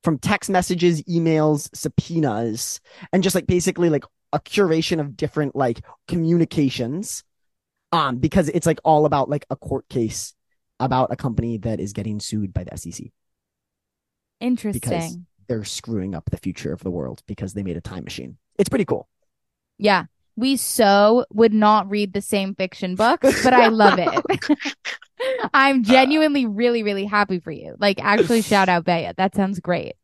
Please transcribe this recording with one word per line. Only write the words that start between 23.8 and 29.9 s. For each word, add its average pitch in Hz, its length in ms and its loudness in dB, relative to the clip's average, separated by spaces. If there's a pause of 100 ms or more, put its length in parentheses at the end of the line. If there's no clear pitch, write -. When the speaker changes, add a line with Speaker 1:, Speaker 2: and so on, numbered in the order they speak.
Speaker 2:
it. - 800 -2 (720)
<laughs> - 40 -10
I'm 269 300 4
genuinely 269 640 4
really, 233 380 0
really 202 220 -2
happy 202 340 0
for 160 120 -12
you. - 280 -14
Like, 202 240 2
actually, 208 400 2
shout 196 260 4
out 175 160 2
Bea. 170 320 -2
That 190 180 -2
sounds 196 240 -2
great. 156 340 -4 (100)